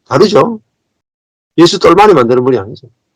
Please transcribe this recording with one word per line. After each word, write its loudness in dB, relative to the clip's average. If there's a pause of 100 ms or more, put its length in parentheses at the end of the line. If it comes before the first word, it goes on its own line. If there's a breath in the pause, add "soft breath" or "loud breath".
다르죠. -2 (960)
예수 2
똘마니 2
만드는 0
분이 -2
아니죠. -14 (280)